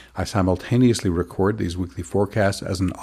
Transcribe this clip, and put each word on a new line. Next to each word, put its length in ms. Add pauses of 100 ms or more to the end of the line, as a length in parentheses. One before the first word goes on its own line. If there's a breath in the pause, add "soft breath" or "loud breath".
(160 loud breath)
I 80
simultaneously 840
record 480
these 200
weekly 260
forecasts 580
as 200
an 120 (100)